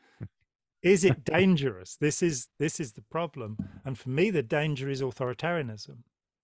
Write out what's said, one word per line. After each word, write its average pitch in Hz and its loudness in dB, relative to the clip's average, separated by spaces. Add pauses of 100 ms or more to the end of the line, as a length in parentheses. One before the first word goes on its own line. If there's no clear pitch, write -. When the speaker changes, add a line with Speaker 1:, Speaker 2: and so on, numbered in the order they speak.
(200)
Speaker 1:
<laughs> - -20
Speaker 2:
Is 180 6
it 160 4
dangerous? 147 2
This 147 0
is, 156 -2 (100)
this 156 -2
is 127 -8
the 120 -20
problem. 113 -8
And 131 -8
for - -10
me, 160 2
the 160 0
danger 143 -2
is 135 -4
authoritarianism, 127 -6 (440)